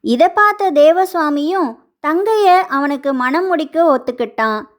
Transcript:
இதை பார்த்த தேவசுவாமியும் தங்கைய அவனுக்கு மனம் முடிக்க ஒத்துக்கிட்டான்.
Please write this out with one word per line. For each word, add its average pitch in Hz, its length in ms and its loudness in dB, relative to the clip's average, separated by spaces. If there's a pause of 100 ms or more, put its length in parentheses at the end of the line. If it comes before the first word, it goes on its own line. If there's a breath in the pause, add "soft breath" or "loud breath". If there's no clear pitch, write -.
இதை 247 280 2
பார்த்த 403 420 0
தேவசுவாமியும் 311 1040 0 (300)
தங்கைய 381 640 2
அவனுக்கு 277 440 -4
மனம் 269 340 -2
முடிக்க 320 360 -2
ஒத்துக்கிட்டான். 233 800 -2 (160)